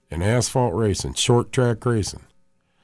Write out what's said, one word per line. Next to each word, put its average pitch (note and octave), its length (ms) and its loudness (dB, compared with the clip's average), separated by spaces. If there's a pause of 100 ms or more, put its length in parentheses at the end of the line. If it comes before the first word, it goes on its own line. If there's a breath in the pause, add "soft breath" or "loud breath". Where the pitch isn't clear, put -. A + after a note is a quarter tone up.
in D#2+ 120 -4
asphalt A#2 520 0
racing, F#2+ 400 0
short - 380 2
track A#2+ 340 0
racing, A2+ 400 -2 (580)